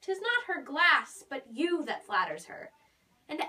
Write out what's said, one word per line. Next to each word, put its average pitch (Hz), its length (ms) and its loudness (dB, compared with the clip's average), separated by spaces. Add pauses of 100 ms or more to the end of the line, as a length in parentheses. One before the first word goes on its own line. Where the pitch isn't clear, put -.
Tis 381 180 -2
not 466 360 0
her 285 80 -6
glass, 311 640 2
but 269 220 -8
you 311 340 0
that - 200 -6
flatters 175 400 0
her, - 260 -14 (580)
and 302 200 -6